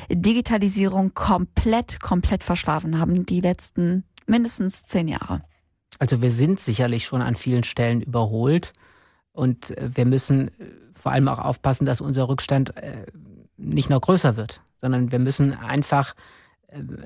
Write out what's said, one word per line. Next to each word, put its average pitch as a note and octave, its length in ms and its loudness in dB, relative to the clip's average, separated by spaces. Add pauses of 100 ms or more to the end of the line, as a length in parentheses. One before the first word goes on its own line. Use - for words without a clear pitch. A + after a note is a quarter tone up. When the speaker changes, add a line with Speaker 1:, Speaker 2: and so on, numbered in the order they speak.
Speaker 1:
Digitalisierung G3 1040 2
komplett, A3 880 0
komplett F#3 420 0
verschlafen E3 560 -2
haben, F3 280 2
die F3+ 160 0
letzten F3+ 640 0 (220)
mindestens A3+ 600 0
zehn E3+ 200 0
Jahre. - 360 -6 (560)
Speaker 2:
Also A#2+ 240 0
wir B2+ 80 4
sind D3 280 2
sicherlich A#2+ 460 -2
schon C3 160 -2
an B2 160 0
vielen B2 280 0
Stellen A#2+ 360 0
überholt A#2+ 720 0 (600)
und, B2+ 440 -2
äh, C3 180 -6
wir B2 120 2
müssen, C3+ 420 2
äh, - 40 -16 (420)
vor - 180 -4
allem C3+ 160 4
auch C3 100 -2
aufpassen, C3+ 460 0
dass C3 160 0
unser C3+ 300 -2
Rückstand, C3+ 480 0
äh, - 260 -12 (540)
nicht D3+ 320 0
noch C3+ 100 4
größer C#3+ 380 2
wird, - 240 -10 (180)
sondern B2 320 0
wir B2 60 0
müssen C3+ 340 2
einfach, C#3 640 -2 (540)
äh, D3 120 -16 (260)